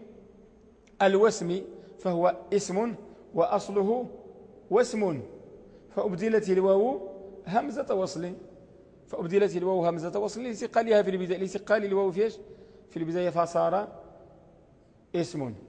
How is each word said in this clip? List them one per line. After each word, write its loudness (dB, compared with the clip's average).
الوسم 4
فهو 2
اسم 0
وأصله 0
وسم، 2
فأبدلت 0
الواو 4
همزة -2
وصل، -4
فأبدلت 0
الواو 0
همزة -2
وصل -6
لثقلها 2
في 2
البداية، -2
لثقل 0
الواو 2
في 0
إيش؟ -4
في -10
البداية، -2
فصار 0
اسم. -4